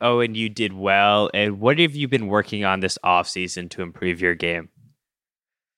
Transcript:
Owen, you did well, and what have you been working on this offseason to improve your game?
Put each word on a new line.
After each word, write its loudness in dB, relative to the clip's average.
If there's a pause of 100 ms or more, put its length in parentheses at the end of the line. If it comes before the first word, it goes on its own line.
Owen, 2
you -4
did -4
well, 4
and -2
what 2
have 2
you -4
been 0
working 0
on 0
this -4
offseason -2
to -12
improve -6
your 2
game? -4 (1080)